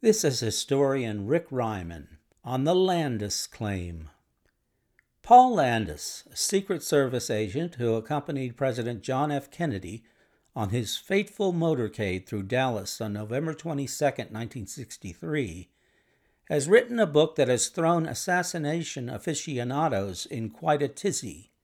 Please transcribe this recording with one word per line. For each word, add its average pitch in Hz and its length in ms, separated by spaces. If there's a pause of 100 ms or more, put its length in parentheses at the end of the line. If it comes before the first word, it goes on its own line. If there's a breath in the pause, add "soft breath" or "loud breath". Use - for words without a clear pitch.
This 220 220
is 131 160
historian 120 880
Rick 165 240
Ryman 90 680 (260)
on 127 180
the 160 120
Landis 156 760
claim. 87 640 (1120)
Paul 247 320
Landis, 113 680 (100)
a - 40
Secret 196 480
Service 131 460
agent 117 440
who 120 200
accompanied 135 640
President 120 460
John 139 300
F. 139 180
Kennedy 104 540 (500 soft breath)
on 107 160
his 110 260
fateful 196 560
motorcade 113 760
through 101 160
Dallas 117 560
on 107 120
November 120 420
twenty-second, 143 760
nineteen 117 380
sixty-three, 107 1000 (800)
has 147 200
written 233 320
a 208 60
book 151 280
that 135 140
has 123 180
thrown 165 400
assassination 160 1000
aficionados 123 1160
in 113 240
quite 151 300
a 147 60
tizzy. 127 640 (140)